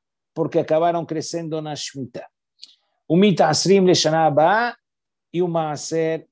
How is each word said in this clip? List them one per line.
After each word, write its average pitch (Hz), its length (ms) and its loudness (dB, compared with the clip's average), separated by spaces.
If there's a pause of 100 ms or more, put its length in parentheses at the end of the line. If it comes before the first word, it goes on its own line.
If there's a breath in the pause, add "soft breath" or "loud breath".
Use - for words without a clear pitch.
(340)
porque 156 240 -2
acabaram 165 460 0
crescendo 160 560 -8
na 151 160 -10
Shemitah. - 500 -12 (800 loud breath)
O 156 100 2
mita 185 320 4
asrim 180 360 2
le 185 100 6
shana 156 300 0
haba, 180 500 2 (600)
e 165 60 -2
o 180 80 0
maaser 160 840 -4